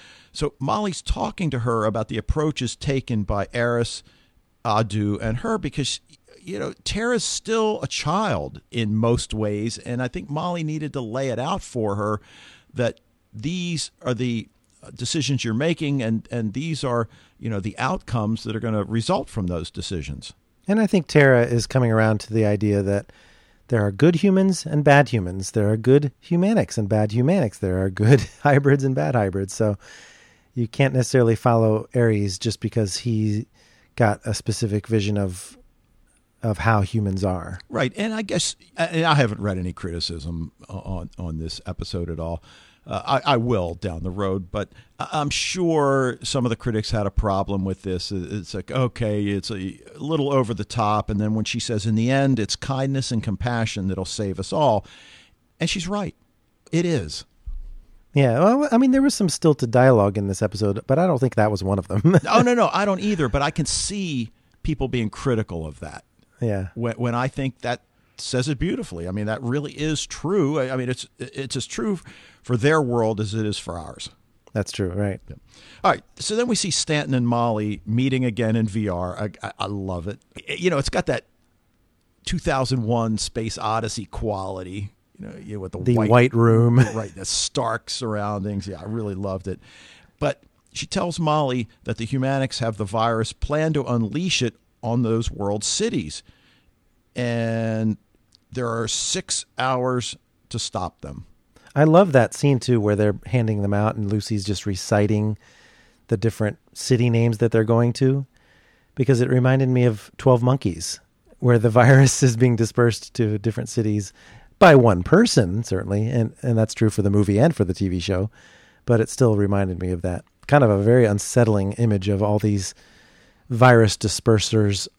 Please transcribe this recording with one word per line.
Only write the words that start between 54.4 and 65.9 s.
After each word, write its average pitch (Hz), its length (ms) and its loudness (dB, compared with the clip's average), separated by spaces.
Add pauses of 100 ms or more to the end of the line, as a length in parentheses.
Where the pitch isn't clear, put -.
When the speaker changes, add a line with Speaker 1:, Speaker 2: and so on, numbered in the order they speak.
Speaker 1:
us - 120 -10
all." 127 320 2 (760)
And 170 100 -2
she's 175 160 -6
right. 202 300 -6 (560)
It 170 120 2
is. 117 400 -4 (880)
Speaker 2:
Yeah. 131 260 4
Well, 262 320 4
I 233 60 4
mean, 262 120 4
there 269 100 4
was 277 140 2
some 190 140 2
stilted 143 420 2
dialogue 113 480 6
in 101 80 -2
this 98 160 -4
episode, 101 460 -2
but 135 100 2
I 180 80 2
don't 147 140 0
think 127 160 0
that 107 160 4
was 95 100 -2
one 98 160 0
of 90 80 -4
them. 147 360 4
<laughs> - 60 -6
Speaker 1:
Oh, 220 140 6
no, 247 100 4
no, 226 200 4
I 190 120 0
don't 196 160 0
either. 196 280 0
But 135 140 0
I 143 100 0
can 151 120 -2
see 160 680 -4 (320)
people 135 240 -2
being 120 200 -2
critical 107 600 -2
of 69 100 -14
that. - 240 -14 (380)